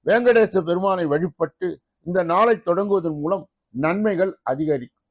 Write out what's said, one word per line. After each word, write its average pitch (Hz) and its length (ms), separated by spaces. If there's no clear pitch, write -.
வெங்கடேச 233 560
பெருமானை 180 440
வழிபட்டு 160 640
இந்த 180 180
நாளை 202 360
தொடங்குவதன் 170 600
மூலம் 190 240
நன்மைகள் 185 560
அதிகரிக்கும். 139 680